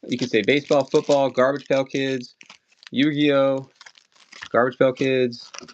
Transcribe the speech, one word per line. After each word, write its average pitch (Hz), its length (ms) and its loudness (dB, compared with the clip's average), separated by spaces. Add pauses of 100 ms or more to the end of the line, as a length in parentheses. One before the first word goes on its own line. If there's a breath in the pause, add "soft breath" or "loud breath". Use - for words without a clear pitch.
You 131 100 -6
can 127 100 -6
say 113 160 0
baseball, 143 420 0
football, 143 440 0
Garbage 131 380 -2
Pail 135 180 0
Kids, 135 500 -6 (560)
Yu-Gi-Oh, 139 800 0 (800)
Garbage 123 280 0
Pail 131 140 4
Kids 127 600 -2 (200)